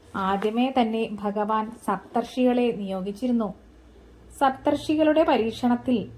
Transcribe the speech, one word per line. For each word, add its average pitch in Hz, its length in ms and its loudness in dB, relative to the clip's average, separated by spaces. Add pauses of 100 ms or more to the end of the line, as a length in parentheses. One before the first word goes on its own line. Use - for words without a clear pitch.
(160)
ആദ്യമേ 214 640 0
തന്നെ 226 320 0
ഭഗവാൻ 214 600 -2 (120)
സപ്തർഷികളെ 240 920 0
നിയോഗിച്ചിരുന്നു. 202 760 -4 (840)
സപ്തർഷികളുടെ 302 840 2
പരീക്ഷണത്തിൽ 240 920 0